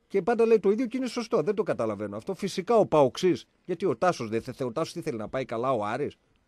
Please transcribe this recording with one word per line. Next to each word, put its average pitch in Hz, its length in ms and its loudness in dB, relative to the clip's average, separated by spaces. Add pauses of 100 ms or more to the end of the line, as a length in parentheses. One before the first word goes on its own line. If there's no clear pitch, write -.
και 196 140 0
πάντα 226 240 2
λέει 226 140 6
το 196 100 4
ίδιο 220 160 0
και 226 100 -8
είναι 254 100 -4
σωστό. 220 360 -2
Δεν 202 120 -2
το 202 80 -2
καταλαβαίνω 107 540 -4
αυτό. 180 180 -8
Φυσικά 196 420 -2
ο 202 100 6
Παοξής, 151 600 4 (180)
γιατί 180 220 -4
ο 147 100 0
Τάσος 160 320 0
δεν 110 140 -2
θε-, 131 220 -8
ο 120 80 -4
Τάσος 156 200 -4
τι 175 80 -10
θέλει, 147 160 -6
να 107 120 -8
πάει 131 160 -4
καλά 120 280 -2
ο 107 120 0
Άρης; 120 300 -4 (340)